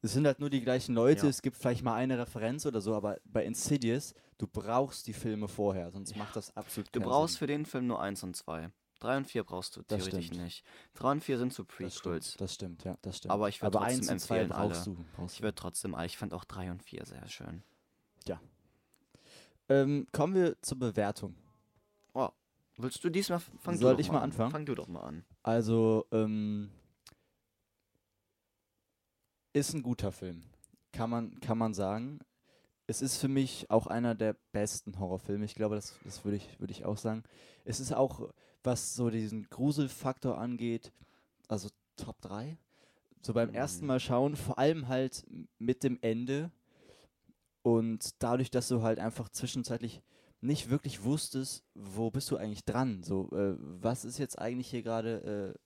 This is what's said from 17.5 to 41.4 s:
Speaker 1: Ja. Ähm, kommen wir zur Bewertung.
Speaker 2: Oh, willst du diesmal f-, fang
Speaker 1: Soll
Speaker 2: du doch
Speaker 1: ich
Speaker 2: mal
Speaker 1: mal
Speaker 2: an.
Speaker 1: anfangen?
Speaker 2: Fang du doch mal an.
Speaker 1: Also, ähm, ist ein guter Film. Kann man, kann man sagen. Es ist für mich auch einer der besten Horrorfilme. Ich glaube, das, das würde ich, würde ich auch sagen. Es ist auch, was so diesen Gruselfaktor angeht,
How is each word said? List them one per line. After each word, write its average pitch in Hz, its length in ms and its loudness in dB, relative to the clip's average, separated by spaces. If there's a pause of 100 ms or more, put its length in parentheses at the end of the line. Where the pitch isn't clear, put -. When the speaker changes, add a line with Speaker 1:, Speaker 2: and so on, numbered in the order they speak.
Speaker 1:
Ja. 85 120 -4 (1300)
Ähm, 139 440 6
kommen 165 220 2
wir 180 280 4
zur 131 160 -4
Bewertung. 104 560 0 (800)
Speaker 2:
Oh, 123 140 2 (480)
willst 123 260 -6
du 180 80 2
diesmal 175 280 2
f-, - 200 -8
fang - 180 -2
Speaker 1:
Soll 123 160 8
Speaker 2:
du - 40 8
doch 147 40 0
Speaker 1:
ich 143 80 2
Speaker 2:
mal - 60 0
Speaker 1:
mal 147 40 6
Speaker 2:
an. - 120 2
Speaker 1:
anfangen? 117 220 2
Speaker 2:
Fang 151 140 -4
du 135 100 -2
doch - 120 -8
mal 82 140 -8
an. 76 220 -10 (180)
Speaker 1:
Also, 113 720 6
ähm, 107 580 0 (2750)
ist 143 220 2
ein 151 80 0
guter 113 300 0
Film. 85 300 -8 (500)
Kann 113 180 0
man, 117 300 -2
kann 113 180 0
man 113 160 2
sagen. 107 460 -2 (640)
Es - 160 -2
ist 131 160 0
für 135 100 2
mich 135 420 0
auch 110 160 6
einer 117 280 0
der 110 220 0 (160)
besten 104 460 -2
Horrorfilme. 98 460 -2
Ich 104 100 -8
glaube, 107 200 0
das, - 300 -8
das - 200 -14
würde 101 120 0
ich, - 240 -10
würde 98 120 -6
ich - 120 -12
auch 104 140 0
sagen. 110 240 -2 (420)
Es 113 160 -4
ist 127 120 -4
auch, 123 380 2 (340)
was - 300 0
so 120 160 2
diesen 110 400 -2
Gruselfaktor 131 880 0
angeht, 117 540 -2 (560)